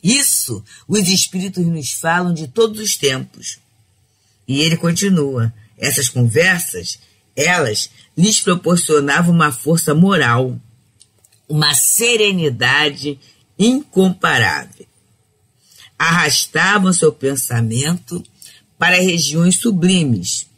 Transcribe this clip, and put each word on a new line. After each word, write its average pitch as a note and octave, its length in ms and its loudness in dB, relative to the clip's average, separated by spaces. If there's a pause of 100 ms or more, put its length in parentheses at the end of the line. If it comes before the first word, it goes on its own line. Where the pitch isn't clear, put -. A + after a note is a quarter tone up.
Isso E3+ 600 -2 (240)
os F#3+ 200 0
espíritos F#3 580 -4
nos D#3+ 260 -4
falam F3 420 -2
de D#3 140 -6
todos G#3+ 340 -2
os - 140 -4
tempos. - 640 -6 (880)
E C3+ 140 0
ele D#3+ 160 2
continua, E3 760 0 (240)
essas C#3+ 320 -4
conversas, B2+ 880 0 (360)
elas D3 540 -2 (280)
lhes G3+ 240 2
proporcionavam E3+ 920 2
uma D#3 180 4
força D#3 440 0
moral, C3 640 2 (880)
uma D3+ 260 0
serenidade D3 1500 0 (380)
incomparável. F#3 1300 0 (1120)
Arrastavam E3+ 960 0
seu D#3+ 200 2
pensamento C3+ 1120 -4 (540)
para F3+ 180 2
regiões E3+ 640 2
sublimes E3+ 880 0 (100)